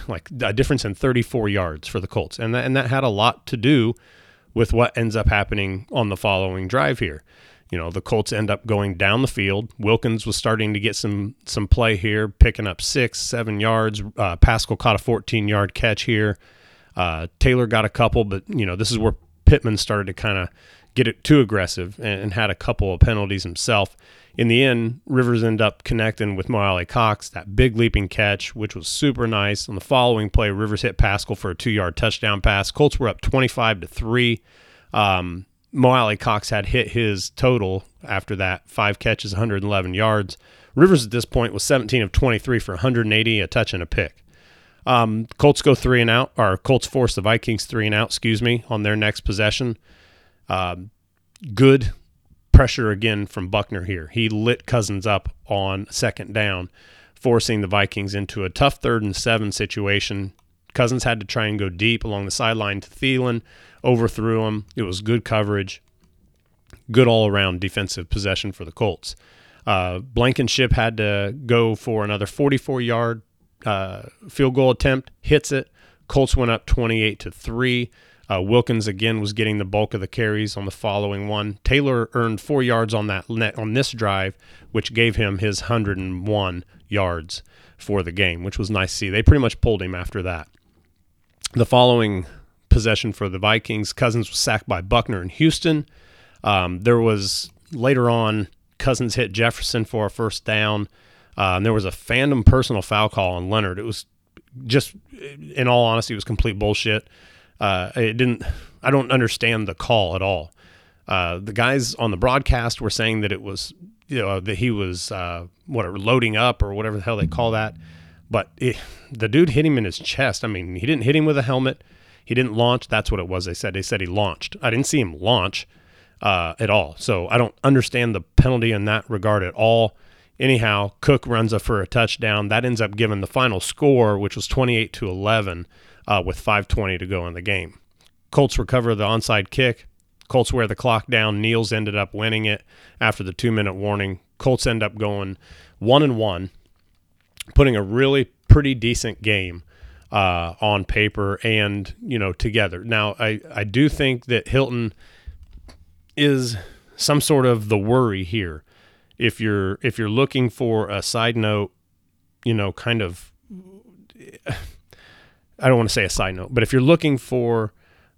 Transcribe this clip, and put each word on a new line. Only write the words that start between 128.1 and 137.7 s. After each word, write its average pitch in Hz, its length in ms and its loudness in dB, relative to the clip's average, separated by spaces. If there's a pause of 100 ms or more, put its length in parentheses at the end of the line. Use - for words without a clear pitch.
the 90 80 -6
penalty 117 500 4
in 104 140 -2
that 107 220 -2
regard 107 340 0
at 87 120 -6
all. 113 420 4 (440)
Anyhow, 110 600 2
Cook - 260 2
runs 113 260 0
up 104 100 -2
for 107 180 -2
a 92 60 -4
touchdown. 107 640 -2
That 110 160 0
ends 123 160 -2
up 104 160 -4
giving 107 240 0
the 95 80 -4
final 123 320 0
score, 123 580 2
which 101 160 -4
was - 140 -8
twenty-eight 120 460 0
to 104 140 -6
eleven, 95 580 -2 (420)
uh, 98 160 2
with 90 160 -6
five 104 260 0
twenty 95 320 -2
to 92 80 -10
go 90 220 -6
in 85 60 -10
the 87 80 -10
game. 92 360 -6 (540)